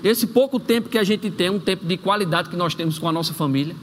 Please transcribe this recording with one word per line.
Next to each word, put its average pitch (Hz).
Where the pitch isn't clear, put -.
Esse 233
pouco 254
tempo 233
que 226
a 214
gente 208
tem 175
é 190
um 208
tempo 190
de 175
qualidade 180
que 175
nós 175
temos 160
com 170
a 165
nossa 160
família 147